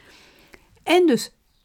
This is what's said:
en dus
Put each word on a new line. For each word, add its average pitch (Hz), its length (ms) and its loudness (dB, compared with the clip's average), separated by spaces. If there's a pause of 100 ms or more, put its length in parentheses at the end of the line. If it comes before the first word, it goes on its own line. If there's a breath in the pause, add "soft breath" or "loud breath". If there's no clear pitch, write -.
(840 soft breath)
en 359 240 0
dus 240 280 -4 (300)